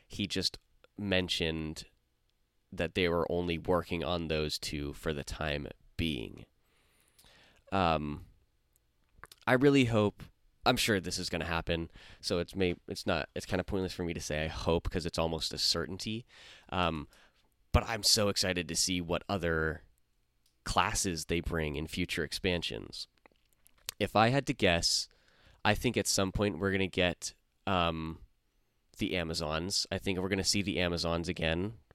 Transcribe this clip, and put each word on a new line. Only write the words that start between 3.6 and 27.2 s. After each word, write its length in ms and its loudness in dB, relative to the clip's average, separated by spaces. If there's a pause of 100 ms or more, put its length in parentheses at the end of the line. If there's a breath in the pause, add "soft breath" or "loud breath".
on 240 -2
those 320 0
two 340 -6
for 200 -6
the 100 -6
time 440 -4 (300)
being. 480 -4 (1300 soft breath)
Um, 540 2 (1200)
I 60 4
really 320 8
hope, 360 4 (420)
I'm 140 4
sure 220 4
this 180 -4
is 120 -4
gonna 160 -2
happen, 440 -2 (300 loud breath)
so 180 -2
it's 180 -4
may-, 200 2 (120)
it's 200 -8
not, 260 2
it's 140 -6
kinda 160 0
pointless 300 -2
for 100 -4
me 100 -2
to 80 -8
say 220 -2
"I 40 -2
hope," 440 0
'cause 160 -2
it's 100 -8
almost 380 0
a 20 -6
certainty. 680 -2 (460 loud breath)
Um, 380 0 (640 soft breath)
but 160 4
I'm 160 -4
so 260 4
excited 380 0
to 80 -4
see 260 0
what 260 -2
other 560 0 (840)
classes 600 0
they 140 0
bring 380 -2
in 100 -4
future 360 -4
expansions. 840 -4 (920)
If 180 0
I 140 8
had 180 2
to 60 0
guess, 540 2 (580 soft breath)
I 80 6
think 240 0
at 80 2
some 260 2
point 280 0
we're 120 0
gonna 140 2
get, 480 0 (320)